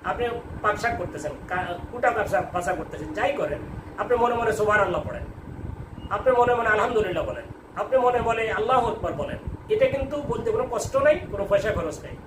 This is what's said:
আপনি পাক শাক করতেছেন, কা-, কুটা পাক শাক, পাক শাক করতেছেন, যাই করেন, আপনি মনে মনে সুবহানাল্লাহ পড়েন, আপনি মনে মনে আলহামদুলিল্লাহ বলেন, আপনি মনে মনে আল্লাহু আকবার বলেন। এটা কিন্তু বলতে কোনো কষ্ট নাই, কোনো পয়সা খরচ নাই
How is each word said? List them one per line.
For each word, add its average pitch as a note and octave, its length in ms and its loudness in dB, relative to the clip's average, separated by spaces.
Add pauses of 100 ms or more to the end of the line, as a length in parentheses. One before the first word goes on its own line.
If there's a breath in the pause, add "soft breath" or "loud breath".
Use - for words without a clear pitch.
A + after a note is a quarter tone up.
আপনি A3+ 240 -2 (340)
পাক G#3 160 2
শাক A3+ 200 -2
করতেছেন, D#3 340 -6 (160)
কা-, F3+ 300 -4 (140)
কুটা A#3+ 200 2
পাক G#3 160 0
শাক, - 260 0
পাক F3 100 -2
শাক F3+ 140 0
করতেছেন, D#3 360 -8
যাই B3 200 0
করেন, - 260 -2 (380)
আপনি A3 200 2
মনে A#3+ 180 4
মনে A#3 180 2
সুবহানাল্লাহ G3+ 500 4
পড়েন, - 200 -8 (880)
আপনি G#3 280 4
মনে A#3+ 180 6
মনে A3+ 140 2
আলহামদুলিল্লাহ G#3 560 2
বলেন, A#2 180 -6 (320)
আপনি G#3 220 0
মনে B3 240 4
মনে A3+ 300 0
আল্লাহু A#3 360 2
আকবার F3 260 -4
বলেন। A2+ 240 -4 (320)
এটা G#4+ 160 4
কিন্তু C4+ 360 0
বলতে A#3 300 -2
কোনো B3 200 0
কষ্ট A#3 240 -2
নাই, C#4 240 6 (120)
কোনো G3 180 -4
পয়সা G3+ 220 2
খরচ E3 280 -4
নাই C3+ 160 -12 (120)